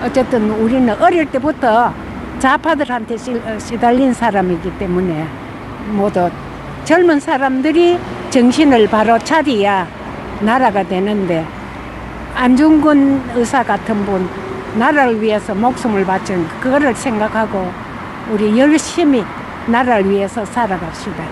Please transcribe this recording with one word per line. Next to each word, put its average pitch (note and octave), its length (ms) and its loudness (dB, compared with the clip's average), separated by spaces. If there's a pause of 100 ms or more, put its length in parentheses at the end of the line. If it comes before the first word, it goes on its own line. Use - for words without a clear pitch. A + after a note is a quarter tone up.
어쨌든 A#3+ 460 0
우리는 A3+ 500 2
어릴 E4+ 300 2
때부터 B3 600 0 (480)
좌파들한테 C4 760 0
시-, A#3 280 -6
어, A3 120 -6
시달린 A#3+ 560 2
사람이기 F#3+ 640 0
때문에 F3+ 480 -2 (680)
모두 G3 360 2 (560)
젊은 E4 340 4
사람들이 D4 760 2 (320)
정신을 B3 580 6
바로 A3 320 4
차려야 G#3 680 2 (540)
나라가 G#3+ 420 2
되는데, F#3 600 -2 (920)
안중근 C#4 1000 4
의사 A#3+ 280 0
같은 G#3 420 -2
분 F#3+ 220 -2 (480)
나라를 B3 460 2
위해서 G#3+ 320 0
목숨을 G#3+ 520 0
바친 F#3 420 -2 (120)
그거를 C4 360 2
생각하고 G#3+ 760 -2 (600)
우리 G#3+ 280 2
열심히 D4 640 2 (440)
나라를 A#3 420 2
위해서 G3 360 -2
살아갑시다. F#3 880 -6